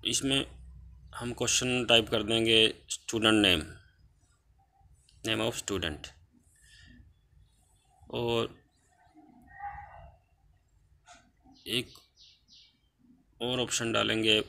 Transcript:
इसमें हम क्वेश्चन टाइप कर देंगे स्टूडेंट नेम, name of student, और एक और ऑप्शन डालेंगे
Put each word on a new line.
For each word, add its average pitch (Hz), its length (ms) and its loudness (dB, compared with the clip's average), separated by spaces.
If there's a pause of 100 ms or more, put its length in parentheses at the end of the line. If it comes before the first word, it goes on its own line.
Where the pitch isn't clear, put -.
इसमें 135 400 -2 (680)
हम 120 180 -8
क्वेश्चन 123 520 0
टाइप 113 240 4
कर 110 140 0
देंगे 113 500 4 (160)
स्टूडेंट 110 560 4
नेम, 87 180 4 (1600)
name 110 260 -2
of - 120 -10
student, 87 440 -4 (2000)
और 117 480 -2 (3000)
एक 120 200 -4 (1500)
और 123 180 -4
ऑप्शन 117 320 -2
डालेंगे 110 580 2